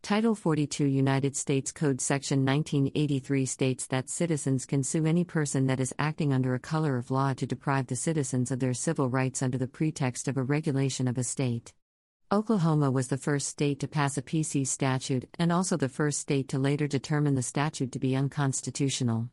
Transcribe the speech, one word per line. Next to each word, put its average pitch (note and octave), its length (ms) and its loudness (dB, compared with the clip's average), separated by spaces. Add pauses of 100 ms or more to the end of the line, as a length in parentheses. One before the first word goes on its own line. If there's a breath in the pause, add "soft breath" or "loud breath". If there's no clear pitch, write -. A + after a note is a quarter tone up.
Title A3 340 2
forty-two D3+ 480 0
United C3+ 500 2
States C#3 380 -2
Code C#3 280 0
Section C#3 440 0
nineteen C#3 500 2
eighty-three C#3 500 0
states C3 440 -2
that C3 200 -2
citizens C#3+ 560 0
can C#3 200 0
sue D#3 200 0
any E3+ 200 4
person C#3+ 420 0
that C3 140 0
is B2+ 180 -2
acting D3+ 340 0
under B2+ 220 2
a B2 60 -2
color D#3 360 0
of B2 140 -4
law C3+ 220 2
to B2+ 120 -2
deprive C3+ 440 -2
the B2+ 80 -2
citizens C3+ 560 -2
of B2+ 80 -2
their B2+ 140 2
civil D3+ 340 0
rights C3 340 0
under B2+ 160 0
the B2+ 80 0
pretext C#3+ 600 -2
of B2+ 80 -2
a C3 80 0
regulation C3+ 640 0
of B2 100 -2
a B2 60 -2
state. A#2+ 480 -4 (580)
Oklahoma E3 580 4
was C3 200 0
the C#3 80 -2
first C#3+ 320 -2
state C#3+ 320 0
to C3+ 80 -4
pass C#3+ 280 0
a C#3 60 -4
P D#3 220 -2
C C#3 200 -2
statute C3 640 -2 (120)
and E3+ 100 2
also F3+ 260 2
the C#3 120 0
first D3 320 -2
state C#3 300 0
to C#3 100 -2
later C#3+ 260 2
determine C#3+ 480 2
the B2+ 80 0
statute C#3+ 480 -2
to C3 80 -8
be C3 160 0
unconstitutional. C3 1200 0